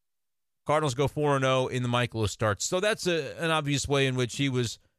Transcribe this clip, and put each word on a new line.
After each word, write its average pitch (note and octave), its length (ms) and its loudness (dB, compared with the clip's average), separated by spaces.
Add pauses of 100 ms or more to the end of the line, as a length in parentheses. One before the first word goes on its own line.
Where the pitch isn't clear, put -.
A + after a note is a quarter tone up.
(640)
Cardinals D3 300 2
go C#3 120 2
four D3 280 0
and C3+ 100 2
oh C3 220 2
in B2 160 -4
the B2 60 -2
Mikolas A#2 400 0
starts. - 360 -2
So F3+ 140 -2
that's G#3 280 -2
a, D3 320 -2
an D#3+ 120 -2
obvious C#3+ 360 0
way C#3 200 2
in B2+ 80 -2
which B2 220 -2
he C#3 120 0
was, B2 300 -2 (200)